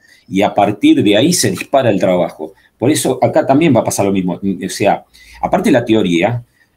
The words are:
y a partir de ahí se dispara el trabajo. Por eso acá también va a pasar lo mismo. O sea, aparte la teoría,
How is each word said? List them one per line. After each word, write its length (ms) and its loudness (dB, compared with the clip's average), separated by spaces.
y 140 -2
a 140 2
partir 480 2
de 140 2
ahí 160 2
se 180 0
dispara 400 0
el 80 -2
trabajo. 540 -2
Por 100 0
eso 320 -2
acá 240 0
también 300 2
va 60 2
a 20 -4
pasar 240 -4
lo 40 0
mismo. 300 -4
O 280 -6
sea, 360 -2
aparte 300 -2
la 160 2
teoría, 580 0